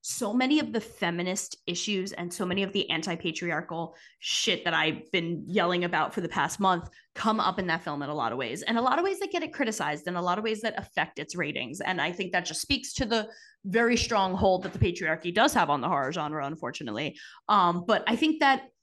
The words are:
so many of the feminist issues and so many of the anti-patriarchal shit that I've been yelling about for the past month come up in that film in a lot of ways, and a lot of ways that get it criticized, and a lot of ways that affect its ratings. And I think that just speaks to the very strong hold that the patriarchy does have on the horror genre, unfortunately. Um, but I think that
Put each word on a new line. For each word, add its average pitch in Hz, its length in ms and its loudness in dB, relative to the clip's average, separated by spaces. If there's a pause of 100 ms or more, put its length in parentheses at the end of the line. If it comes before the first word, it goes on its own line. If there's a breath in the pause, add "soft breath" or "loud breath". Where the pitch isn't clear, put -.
so - 320 -4
many 262 260 4
of 233 120 -2
the 226 80 0
feminist 180 840 -4
issues 190 480 -4
and 175 200 -6
so 196 120 -4
many 190 180 0
of 190 80 -4
the 196 180 -2
anti-patriarchal 165 1040 -4 (240 loud breath)
shit - 440 -2
that 170 100 0
I've 156 380 0
been 170 360 -2
yelling 175 360 2
about 170 300 0
for - 80 -2
the 165 80 -4
past 160 300 -2
month 185 280 2 (280 soft breath)
come 220 240 0
up 185 180 2
in 185 100 -2
that 165 160 0
film 147 200 -6
in 139 60 -6
a 151 40 -4
lot 123 180 0
of 120 60 -4
ways, 131 240 -4
and 233 160 0
a 233 40 2
lot 254 180 2
of 349 60 2
ways 381 140 -2
that 392 120 -4
get 349 120 -2
it - 100 -8
criticized, 151 540 -2
and 180 80 -4
a 175 60 0
lot 180 160 2
of 214 60 -4
ways 220 180 -2
that 226 160 -2
affect - 420 -4
its - 160 -10
ratings. 143 460 -4
And 180 180 -2
I 151 120 0
think 180 220 -6
that 180 120 0
just - 160 -6
speaks - 340 -2
to 269 100 0
the 220 220 0 (380 loud breath)
very 233 320 4
strong 196 380 2
hold 190 280 4
that 185 80 -6
the - 80 -10
patriarchy 170 540 0
does 226 220 6
have 180 140 6
on 143 120 2
the 131 80 0
horror 143 240 0
genre, 151 320 -4
unfortunately. 135 720 -6 (320 loud breath)
Um, 180 360 4
but 214 220 4
I 226 80 2
think 311 240 2
that 269 300 4 (120)